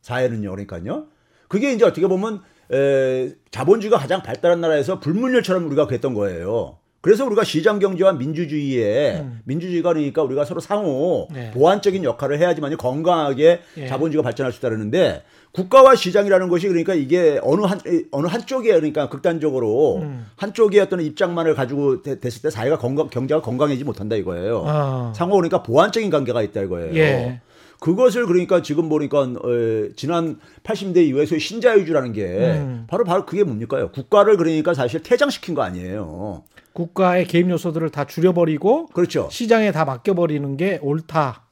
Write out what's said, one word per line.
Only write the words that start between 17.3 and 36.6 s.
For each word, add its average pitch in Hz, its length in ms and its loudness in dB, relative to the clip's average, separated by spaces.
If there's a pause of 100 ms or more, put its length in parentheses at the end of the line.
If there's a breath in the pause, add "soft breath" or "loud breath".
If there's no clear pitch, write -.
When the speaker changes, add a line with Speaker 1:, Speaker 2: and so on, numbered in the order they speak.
Speaker 1:
어느 165 200 2
한, 185 180 0 (320)
어느 143 140 -2
한쪽에 233 460 -2
그러니까 151 360 0
극단적으로 143 960 0
Speaker 2:
음. 127 240 -10 (100)
Speaker 1:
한쪽의 202 440 2
어떤 180 200 -2
입장만을 165 540 -2
가지고 135 480 -2
되-, 135 160 -8
됐을 120 240 -8
때 151 80 -2
사회가 123 260 -2
건강, 139 320 -4
경제가 135 320 -2
건강해지지 135 440 -2
못한다 107 320 -4
이거예요. 95 500 -4
Speaker 2:
아. 135 500 -2
Speaker 1:
상호 180 200 0
그러니까 170 260 0
보완적인 196 480 2
관계가 120 320 0
있다 104 180 -4
이거예요. 85 360 -6
Speaker 2:
예. 127 440 0 (400 soft breath)
Speaker 1:
그것을 226 460 2
그러니까 175 340 2
지금 151 300 -2
보니까, 147 320 0
어, 117 760 -2
지난 165 420 -4 (260 loud breath)
팔십 202 240 -6
년대 175 140 4
이후에 147 220 2
소위 156 160 -2
신자유주의라는 175 720 2
게 101 140 -4
Speaker 2:
음. 127 640 -2
Speaker 1:
바로, 208 160 0
바로 185 200 0
그게 202 180 -2
뭡니까요? 120 480 -2
국가를 202 460 4
그러니까 160 380 0
사실 131 280 -2
퇴장시킨 247 520 0
거 143 80 -2
아니에요. 92 840 -8 (300 soft breath)